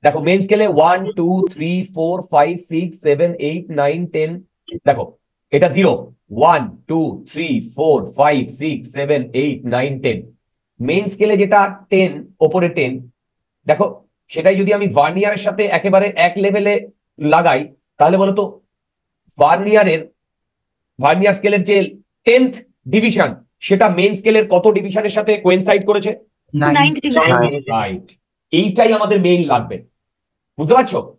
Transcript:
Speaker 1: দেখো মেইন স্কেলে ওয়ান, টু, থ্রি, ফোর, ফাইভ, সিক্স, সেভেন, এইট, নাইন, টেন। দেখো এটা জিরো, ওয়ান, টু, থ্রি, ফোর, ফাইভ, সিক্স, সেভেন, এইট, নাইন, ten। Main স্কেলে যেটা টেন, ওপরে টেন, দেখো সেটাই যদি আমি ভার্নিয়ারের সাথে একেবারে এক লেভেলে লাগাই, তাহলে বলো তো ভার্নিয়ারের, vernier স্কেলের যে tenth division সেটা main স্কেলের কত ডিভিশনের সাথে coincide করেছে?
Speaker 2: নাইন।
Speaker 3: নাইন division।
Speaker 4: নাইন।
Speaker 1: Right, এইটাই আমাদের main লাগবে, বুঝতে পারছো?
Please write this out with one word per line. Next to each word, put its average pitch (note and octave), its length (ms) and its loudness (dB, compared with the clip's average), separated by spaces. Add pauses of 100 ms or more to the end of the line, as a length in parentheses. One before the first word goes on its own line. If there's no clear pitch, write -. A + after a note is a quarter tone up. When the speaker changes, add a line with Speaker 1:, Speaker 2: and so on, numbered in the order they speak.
Speaker 1:
দেখো D3 180 2
মেইন F3 220 0
স্কেলে G#3 260 0
ওয়ান, F3 320 2 (160)
টু, E3+ 120 -2 (220)
থ্রি, D#3 200 -8 (240)
ফোর, D#3+ 220 -4 (140)
ফাইভ, - 220 2 (160)
সিক্স, E3 320 -6
সেভেন, D3+ 300 0 (180)
এইট, E3+ 220 -8
নাইন, D3 360 -2
টেন। D#3+ 240 -4 (540)
দেখো B2 200 0 (480)
এটা D#3 160 2
জিরো, E3 240 2 (460)
ওয়ান, D#3 240 4 (240)
টু, E3 140 -2 (260)
থ্রি, D#3+ 220 -8 (260)
ফোর, D3 240 2 (180)
ফাইভ, C#3+ 240 2 (100)
সিক্স, D3 420 -8
সেভেন, C#3+ 280 -2 (140)
এইট, C3+ 300 -4
নাইন, B2 360 -4
ten। A2 180 -2 (600)
Main E3 280 -2
স্কেলে G#3 280 0
যেটা G3+ 240 2 (300)
টেন, F#3+ 200 2 (300)
ওপরে E3+ 280 2
টেন, D3 240 -4 (720)
দেখো F#3 200 0 (440)
সেটাই F3+ 300 2
যদি G3 140 0
আমি G3+ 120 -2 (120)
ভার্নিয়ারের F#3+ 480 0
সাথে G3+ 160 -2 (160)
একেবারে F#3+ 280 2 (100)
এক F3 220 2
লেভেলে G3+ 360 0 (440)
লাগাই, D3+ 420 2 (380)
তাহলে E3 240 4
বলো G3 100 0
তো G3+ 120 -2 (960)
ভার্নিয়ারের, F#3 600 4 (1000)
vernier F#3 400 2
স্কেলের G#3 260 0
যে G3+ 120 0 (500)
tenth B3+ 260 4 (360)
division G3 420 0 (300)
সেটা G3 260 2 (120)
main G3 160 2
স্কেলের A3 340 2
কত F3+ 160 2 (120)
ডিভিশনের G3+ 420 -4
সাথে G#3+ 140 0 (120)
coincide F#3+ 420 2
করেছে? G#3 240 0 (440)
Speaker 2:
নাইন। D3 240 2
Speaker 3:
নাইন C#4+ 160 2
division। - 260 0
Speaker 4:
নাইন। C#3 320 2 (220)
Speaker 1:
Right, F#2+ 320 -6 (460)
এইটাই G3+ 400 2
আমাদের G#3 340 0
main F3 160 2 (100)
লাগবে, A2+ 240 -4 (840)
বুঝতে D#3 160 2
পারছো? - 240 0 (200)